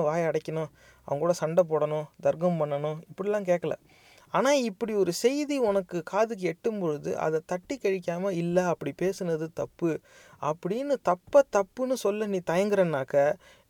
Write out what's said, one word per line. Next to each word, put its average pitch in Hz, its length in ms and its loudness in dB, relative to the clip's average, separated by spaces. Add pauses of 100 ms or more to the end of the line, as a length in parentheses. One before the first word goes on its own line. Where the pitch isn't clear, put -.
வாயை 160 260 2
அடைக்கணும், 156 420 -2 (380)
அவங்க 143 160 -2
கூட 175 100 4
சண்டை 170 300 2
போடணும், 151 420 0 (160)
தர்க்கம் 160 400 0
பண்ணணும், 151 460 -4
இப்படிலாம் 202 400 -4
கேட்கல. 170 280 0 (580)
ஆனா 226 260 2
இப்படி 226 360 -4
ஒரு 180 180 2
செய்தி 285 440 0
உனக்கு 196 460 0
காதுக்கு 214 440 -2
எட்டும் 214 320 -2
பொழுது 151 380 -2
அதை 160 280 0
தட்டி 180 320 -6
கழிக்காம, 190 540 -2
"இல்ல, 170 340 0
அப்படி 151 320 -2
பேசுனது 170 560 -2
தப்பு" - 360 -4 (520)
அப்படின்னு 208 600 -2
தப்ப 185 480 4
தப்புன்னு 247 420 0
சொல்ல 214 340 -2
நீ 196 180 -2
தயங்குறனாக்க 175 680 2 (540)